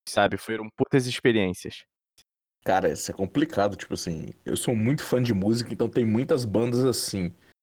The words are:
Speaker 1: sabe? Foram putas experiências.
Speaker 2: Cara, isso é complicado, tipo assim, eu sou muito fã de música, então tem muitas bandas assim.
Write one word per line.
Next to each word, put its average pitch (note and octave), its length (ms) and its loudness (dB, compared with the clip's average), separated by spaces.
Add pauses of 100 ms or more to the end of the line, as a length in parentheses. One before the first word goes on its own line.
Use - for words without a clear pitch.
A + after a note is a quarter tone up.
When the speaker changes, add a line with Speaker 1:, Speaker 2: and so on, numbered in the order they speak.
Speaker 1:
sabe? G2+ 320 2
Foram A2 380 -6
putas C3 320 2
experiências. A2 800 0 (800)
Speaker 2:
Cara, F#2 260 2
isso - 180 -6
é - 40 -4
complicado, G2 640 0
tipo - 160 -10
assim, F2 400 -8 (120)
eu - 120 -2
sou - 180 0
muito A#2+ 280 0
fã B2+ 200 0
de A#2+ 100 0
música, A2+ 400 0
então A2+ 140 -2
tem A#2+ 180 2
muitas B2 380 2
bandas A#2+ 400 0
assim. G2+ 500 -2 (300)